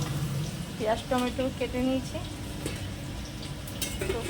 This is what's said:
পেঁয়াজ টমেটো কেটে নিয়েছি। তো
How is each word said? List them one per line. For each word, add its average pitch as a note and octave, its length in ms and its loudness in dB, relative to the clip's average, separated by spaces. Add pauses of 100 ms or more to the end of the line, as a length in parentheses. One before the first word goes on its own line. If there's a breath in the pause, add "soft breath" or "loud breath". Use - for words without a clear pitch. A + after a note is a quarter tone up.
(800)
পেঁয়াজ A3 200 4 (120)
টমেটো B3+ 480 4
কেটে B3 200 0
নিয়েছি। C4 400 2 (1800)
তো - 200 2 (120)